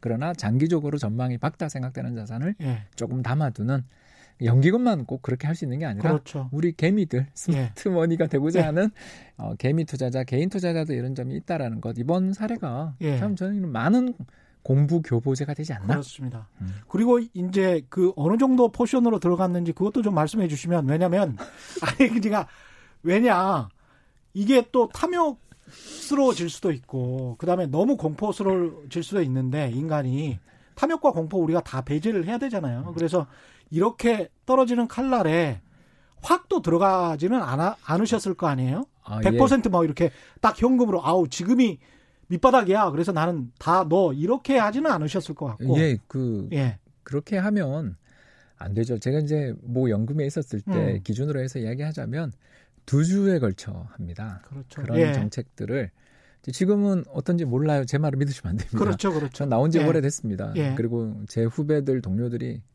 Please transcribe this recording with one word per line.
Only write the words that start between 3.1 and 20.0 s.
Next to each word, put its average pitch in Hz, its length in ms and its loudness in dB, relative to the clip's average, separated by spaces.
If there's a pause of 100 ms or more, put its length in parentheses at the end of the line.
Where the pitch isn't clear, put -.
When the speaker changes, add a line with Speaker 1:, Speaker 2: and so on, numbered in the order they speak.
Speaker 1:
담아두는, 127 600 -2 (600)
연기금만 156 600 4
꼭 131 180 -8
그렇게 127 240 -4
할 160 80 -2
수 170 120 -6
있는 127 120 -4
게 165 60 -4
아니라 131 280 0
Speaker 2:
그렇죠. 139 380 -4
Speaker 1:
우리 160 220 0
개미들, 170 480 2
Speaker 2:
예. 135 140 -4
Speaker 1:
스마트 135 540 -2
머니가 165 380 2
되고자 160 340 2
Speaker 2:
예. 160 40 4
Speaker 1:
하는, 175 260 2 (460)
어, 110 200 -8
개미 156 280 0
투자자, 131 400 -4
개인 139 240 0
투자자도 165 460 -2
이런 123 200 -4
점이 127 220 -6
있다라는 127 460 -6
것. 117 160 -6
이번 185 340 0
사례가 165 680 -6
Speaker 2:
예. 147 160 0
Speaker 1:
참 196 180 -2
저는 185 340 -4
많은 214 440 0 (480)
공부 147 400 2
교보제가 135 520 -2
되지 156 180 -8
않나? 98 160 -8
Speaker 2:
그렇습니다. 127 600 -4 (120)
Speaker 1:
음. 95 80 -6 (200)
Speaker 2:
그리고 240 300 4
이제 185 720 0
그 185 260 4
어느 165 240 2
정도 254 320 6
포션으로 233 480 2
들어갔는지 175 540 2
그것도 208 300 0